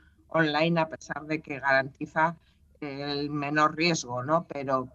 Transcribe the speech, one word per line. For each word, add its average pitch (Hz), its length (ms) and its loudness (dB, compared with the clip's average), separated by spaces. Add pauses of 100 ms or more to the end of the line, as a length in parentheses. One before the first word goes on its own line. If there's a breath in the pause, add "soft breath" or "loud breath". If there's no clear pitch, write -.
(280 soft breath)
online, 160 520 2
a 160 80 0
pesar 147 380 -10
de 156 140 -4
que 143 200 -10
garantiza 135 720 0 (460)
el 143 480 -4
menor 151 480 2
riesgo, 151 460 0
¿no? 160 260 2
Pero 131 460 -2